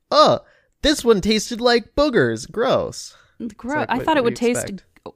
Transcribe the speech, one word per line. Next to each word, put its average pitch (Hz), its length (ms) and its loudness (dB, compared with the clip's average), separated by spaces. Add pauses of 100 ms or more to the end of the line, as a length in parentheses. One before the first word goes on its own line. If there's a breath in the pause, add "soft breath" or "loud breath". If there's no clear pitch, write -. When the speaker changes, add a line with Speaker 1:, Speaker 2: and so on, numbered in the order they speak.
(120)
Speaker 1:
"Oh, 269 300 4 (400 soft breath)
this 285 240 0
one 220 160 4
tasted 214 400 -2
like 240 340 0
boogers. 156 560 0
Gross." - 640 -2 (240 soft breath)
It's 226 140 -10
Speaker 2:
Gross. 277 240 -8
Speaker 1:
like, 277 140 -4
Speaker 2:
I 233 60 -2
Speaker 1:
what, - 80 -6
Speaker 2:
thought 311 120 2
it - 40 2
Speaker 1:
what 233 40 0
Speaker 2:
would 233 100 0
Speaker 1:
do 240 120 -4
you 240 60 2
Speaker 2:
taste, 247 160 -6
Speaker 1:
expect? 196 160 -14 (300)